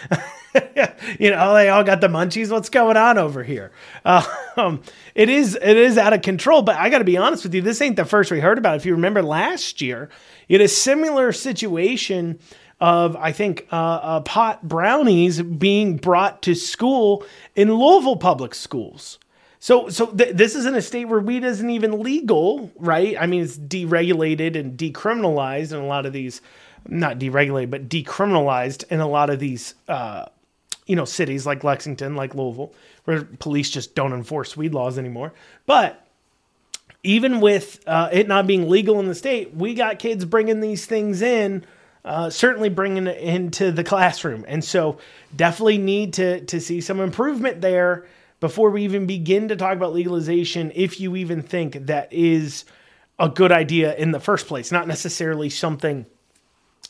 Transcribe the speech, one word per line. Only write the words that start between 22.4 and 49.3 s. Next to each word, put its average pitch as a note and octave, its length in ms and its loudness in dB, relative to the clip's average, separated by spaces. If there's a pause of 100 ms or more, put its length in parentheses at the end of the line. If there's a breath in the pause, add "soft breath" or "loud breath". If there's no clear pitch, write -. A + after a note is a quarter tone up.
right? E3+ 420 0
I F3 80 -2
mean, F3+ 160 0
it's D3 140 -10
deregulated D#3+ 960 -2
and C3+ 200 -6
decriminalized D3+ 960 -4
in D3+ 80 -8
a C#3 60 -8
lot C#3 220 -4
of C3+ 60 -10
these, C3 280 -10 (460 soft breath)
not D3 320 -4
deregulated, C3+ 500 0
but C3+ 200 -10
decriminalized C#3+ 1000 0
in D#3+ 120 -2
a D3+ 60 0
lot D3 220 2
of C#3+ 80 -2
these, C3 380 -8 (120)
uh, A2+ 380 -8 (600)
you F#3+ 100 0
know, D#3+ 80 0
cities C#3 420 -6
like C#3+ 200 -4
Lexington, C#3 500 -4
like C3+ 180 -8
Louisville, C3 400 -8 (300 soft breath)
where D#3 220 -2 (140)
police C#3+ 300 -4
just - 240 -10
don't C3+ 200 -2
enforce B2+ 420 -8
weed D3+ 180 -6
laws B2+ 240 -4
anymore. B2+ 360 -10 (320 soft breath)
But G3 420 0 (960)
even A3+ 380 2
with, G3+ 440 2
uh, D#3+ 280 0
it G3+ 160 2
not G3 180 2
being F#3 220 2
legal G#3 320 4
in F#3+ 80 -2
the F3 40 -4
state, A3+ 400 -6
we G3 200 -4
got A3 260 -2
kids A3+ 240 -4
bringing A3 380 0
these G#3+ 240 -6
things G#3 360 -2
in, G#3 440 -2 (400 soft breath)
uh, E3 240 -4
certainly G#3+ 400 0
bringing F#3+ 360 -2
it F3+ 120 -6
into F3 560 -2
the E3+ 100 -2
classroom. E3+ 640 0
And D#3 160 -6
so D#3 340 -2 (380 loud breath)
definitely G3+ 420 2
need G3 360 -2
to, F3+ 320 0
to E3+ 160 -6
see E3+ 180 -6
some F#3+ 220 -6
improvement A#3 580 -2
there F3+ 480 0 (320 soft breath)
before G#3 300 2
we G#3 160 -2
even G3 220 -2
begin F#3+ 420 0